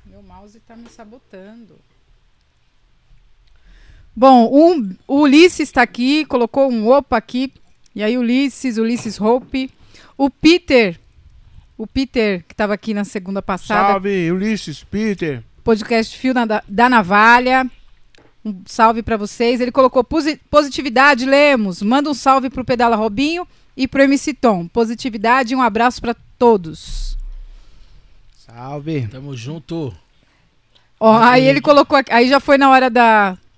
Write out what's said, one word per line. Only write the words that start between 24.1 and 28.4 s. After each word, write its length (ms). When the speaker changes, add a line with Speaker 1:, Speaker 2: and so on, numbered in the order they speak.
Speaker 1:
C 160
Tom. 340
Positividade 840
e 20
um 60
abraço 400
pra 140
todos. 760
Speaker 2:
Salve. 760